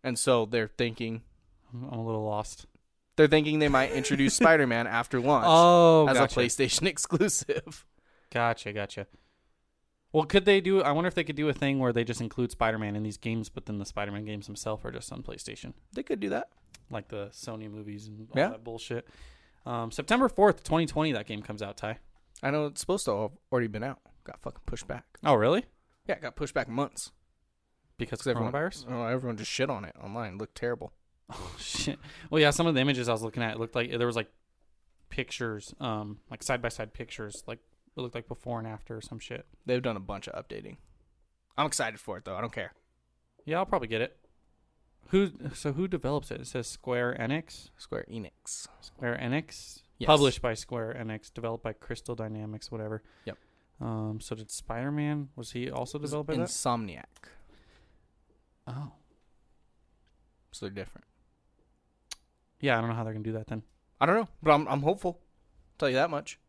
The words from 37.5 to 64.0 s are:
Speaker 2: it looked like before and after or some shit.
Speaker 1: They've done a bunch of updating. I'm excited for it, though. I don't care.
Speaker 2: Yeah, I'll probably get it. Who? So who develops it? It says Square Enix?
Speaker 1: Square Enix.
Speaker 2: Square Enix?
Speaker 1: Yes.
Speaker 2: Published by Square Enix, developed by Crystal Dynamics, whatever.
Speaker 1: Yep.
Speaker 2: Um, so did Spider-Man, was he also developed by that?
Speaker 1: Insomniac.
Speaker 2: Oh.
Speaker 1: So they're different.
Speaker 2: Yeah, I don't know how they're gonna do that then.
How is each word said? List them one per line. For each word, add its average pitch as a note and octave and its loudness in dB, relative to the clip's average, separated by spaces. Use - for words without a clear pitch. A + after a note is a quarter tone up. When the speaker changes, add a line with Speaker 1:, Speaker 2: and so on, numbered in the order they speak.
Speaker 2:
it D3 -10
looked B2 -8
like A#2 -10
before A#2+ -8
and A2+ -10
after A2 -12
or A2 -10
some - -14
shit. - -12
Speaker 1:
They've B2 0
done A#2 -2
a G2 -8
bunch F#2+ -10
of - -12
updating. - -14
I'm D3 2
excited A2+ -2
for G2 -10
it, - -14
though. F#2+ -8
I G2 -6
don't A2+ -4
care. G2 -8
Speaker 2:
Yeah, D#3 -4
I'll F#3+ 0
probably C3+ -2
get A2 0
it. - -6
Who? F#3+ 4
So D3 -4
who F3+ -2
develops C#3+ -4
it? C3+ -8
It B2 -14
says B2 -6
Square B2 -2
Enix? C#3 -6
Speaker 1:
Square - -10
Enix. - -12
Speaker 2:
Square - -6
Enix? - -6
Speaker 1:
Yes. - -4
Speaker 2:
Published C#3+ 6
by A#2+ -2
Square A#2 -8
Enix, A2 -10
developed A2+ -8
by A2 -6
Crystal - -10
Dynamics, G#2+ -10
whatever. A2 -8
Speaker 1:
Yep. G#2 -10
Speaker 2:
Um, A2 -4
so - -10
did A2 -14
Spider-Man, C#3+ -4
was A#2 -14
he B2 -6
also B2+ -6
developed D3 -6
by D#3 -2
that? E3+ 0
Speaker 1:
Insomniac. A2+ -6
Speaker 2:
Oh. C3+ -10
Speaker 1:
So - -12
they're G2 -10
different. - -12
Speaker 2:
Yeah, B2+ 2
I - 2
don't A#2 -2
know A2+ -2
how A#2 -4
they're A2 -6
gonna G#2+ -8
do A2 -4
that A2 -8
then. A2+ -8